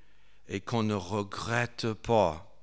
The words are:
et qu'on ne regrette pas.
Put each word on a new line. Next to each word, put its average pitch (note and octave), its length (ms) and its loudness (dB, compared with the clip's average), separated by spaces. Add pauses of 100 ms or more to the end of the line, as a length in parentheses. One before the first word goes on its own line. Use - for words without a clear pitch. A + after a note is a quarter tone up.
(480)
et G2 140 -4
qu'on A#2 220 2
ne G#2+ 100 4
regrette G#2+ 1000 0
pas. F#2+ 560 4 (140)